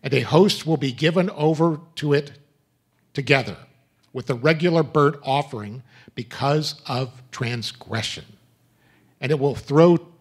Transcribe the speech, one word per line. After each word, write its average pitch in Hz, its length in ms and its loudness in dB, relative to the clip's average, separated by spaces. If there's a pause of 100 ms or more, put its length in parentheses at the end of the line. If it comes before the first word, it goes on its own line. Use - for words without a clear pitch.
And 139 100 -2
a 120 80 4
host 160 440 2
will 160 120 0
be 135 120 -2
given 170 400 0
over 156 480 0 (160)
to 147 180 -2
it 143 200 0 (840)
together 131 420 0 (560)
with 123 140 -10
the 135 80 -2
regular 160 480 2
burnt 147 400 2
offering 131 640 -6 (320)
because 143 720 -4
of 127 420 -6
transgression. 113 920 -8 (960)
And 131 100 -4
it 151 80 0
will 135 160 0
throw 165 440 4 (220)